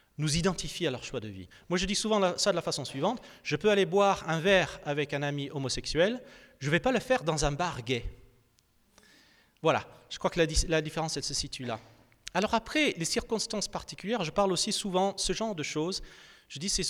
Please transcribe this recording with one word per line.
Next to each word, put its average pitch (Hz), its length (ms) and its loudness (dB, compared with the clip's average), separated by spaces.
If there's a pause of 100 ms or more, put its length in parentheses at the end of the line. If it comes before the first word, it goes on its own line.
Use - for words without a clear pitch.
(180)
nous 147 200 2
identifie 175 500 0
à 139 40 2
leur 120 120 -6
choix - 160 -8
de 101 80 -6
vie. 95 220 -12 (180)
Moi, 175 100 0
je 185 80 0
dis 196 100 0
souvent 214 240 2
la, 180 180 4
ça - 140 4
de 180 40 -2
la 165 60 0
façon 156 240 -4
suivante. 185 360 -2 (220)
Je 147 140 -2
peux 208 120 2
aller 202 160 6
boire 196 440 4
un 160 100 0
verre 180 460 4
avec 147 280 -2
un 143 100 -2
ami 143 260 -2
homosexuel, 147 720 0 (380)
je 131 80 -4
ne 147 40 0
vais 165 80 4
pas 262 120 2
le 254 80 2
faire - 240 2
dans 156 200 0
un 143 80 2
bar 143 300 -4
gay. 120 240 -2 (1600)
Voilà, 135 240 4 (240)
je - 80 -10
crois 185 100 0
que - 80 -2
la 170 80 6
di-, 156 220 0
la 160 140 4
différence, 156 360 -4
elle 139 60 -6
se - 100 -6
situe - 320 -6
là. 113 140 -4 (560)
Alors 196 180 2
après, 247 440 0
les 165 80 -4
circonstances - 640 -2
particulières, - 560 -6
je 156 80 -4
parle 196 200 4
aussi 180 200 0
souvent 190 460 0
ce - 160 -2
genre 220 220 -4
de 151 80 -6
choses. 160 400 -4 (460)
Je - 100 -12
dis 180 100 -4
c'est, 196 200 -2